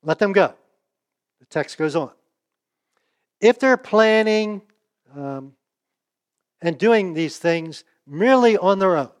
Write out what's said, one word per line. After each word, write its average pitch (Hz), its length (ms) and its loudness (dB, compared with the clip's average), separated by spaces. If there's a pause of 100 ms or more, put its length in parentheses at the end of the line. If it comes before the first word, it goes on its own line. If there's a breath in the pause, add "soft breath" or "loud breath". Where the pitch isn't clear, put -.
Let 156 160 -4
them 202 160 -2
go." 185 220 0 (840)
The 127 80 -20
text - 300 -8
goes 156 180 -4
on. 151 160 -6 (1300)
If 240 180 4
they're 262 180 2
planning, 214 840 0 (540)
um, 139 400 -12 (1040)
and 165 160 -4
doing 202 360 0
these 156 240 -6
things 165 460 -4 (240)
merely 226 500 2
on 190 220 0
their 190 160 2
own 139 240 -4